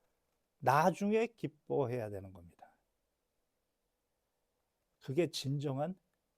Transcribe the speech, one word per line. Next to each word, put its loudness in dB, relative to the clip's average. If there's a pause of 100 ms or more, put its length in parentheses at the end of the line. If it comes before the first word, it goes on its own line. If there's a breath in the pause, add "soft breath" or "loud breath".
(580)
나중에 4
기뻐해야 -4
되는 -10
겁니다. -20 (2250)
그게 0
진정한 -4 (440)